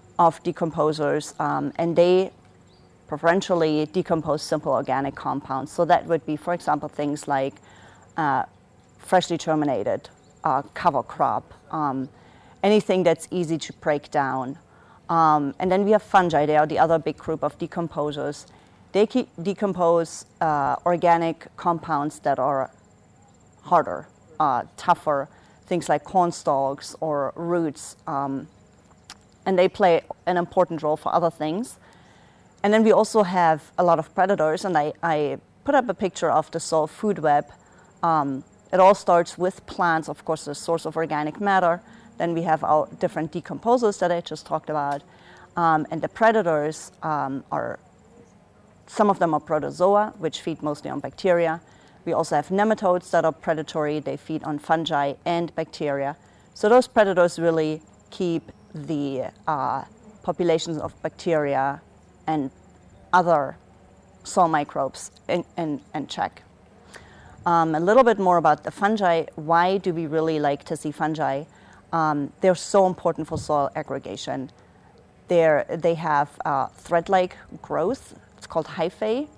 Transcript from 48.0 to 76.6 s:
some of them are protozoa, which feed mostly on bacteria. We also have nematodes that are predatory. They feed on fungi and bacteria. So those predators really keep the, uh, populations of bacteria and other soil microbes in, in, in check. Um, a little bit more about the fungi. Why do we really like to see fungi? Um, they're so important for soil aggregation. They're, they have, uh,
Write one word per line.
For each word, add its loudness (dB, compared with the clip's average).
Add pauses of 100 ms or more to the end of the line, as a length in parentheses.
some 2
of 0
them 2
are 0
protozoa, 0
which -6
feed -8
mostly -6
on -8
bacteria. 0 (440)
We -4
also 0
have 0
nematodes 0
that 2
are 2
predatory. -4
They -6
feed -10
on -6
fungi 0 (100)
and -2
bacteria. -6 (380)
So 0
those 6
predators 2
really 0 (300)
keep -4 (200)
the, -6 (160)
uh, -2 (400)
populations -2
of -8
bacteria -2 (440)
and -4 (600)
other 2 (640)
soil 2
microbes -4 (180)
in, -2 (140)
in, -4 (120)
in -8
check. -8 (1040)
Um, 2
a 0
little 6
bit 4
more 4
about 4
the -8
fungi. 0 (100)
Why 2
do -2
we -4
really 0
like 0
to -6
see -8
fungi? -4 (500)
Um, -2
they're 4
so 2
important -2
for -8
soil -2
aggregation. -8 (760)
They're, 4
they 0
have, 0 (140)
uh, -2